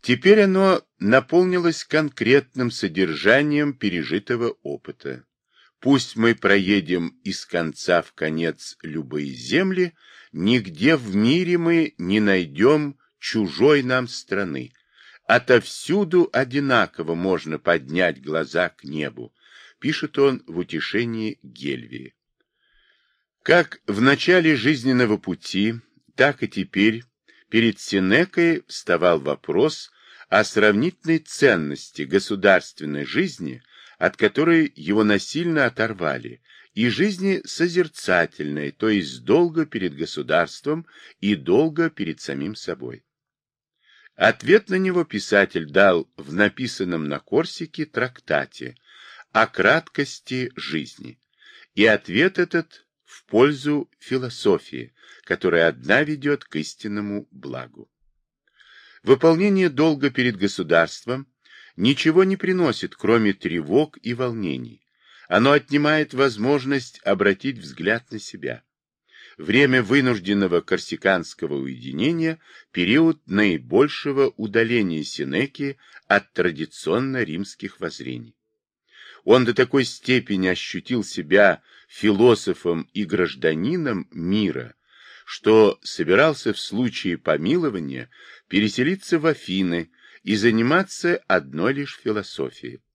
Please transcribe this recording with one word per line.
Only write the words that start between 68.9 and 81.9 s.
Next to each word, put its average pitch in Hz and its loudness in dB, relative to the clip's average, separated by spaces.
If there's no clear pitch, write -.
Время 127 4
вынужденного 101 0
корсиканского 85 -4
уединения — 73 -4
период 165 0
наибольшего 107 0
удаления 110 -2
Сенеки 113 -6
от - 0
традиционно 90 -4
римских 87 -10
воззрений. 62 -12
Он 120 6
до 117 -2
такой 127 2
степени 104 -2
ощутил 98 -4
себя 90 2
философом 101 2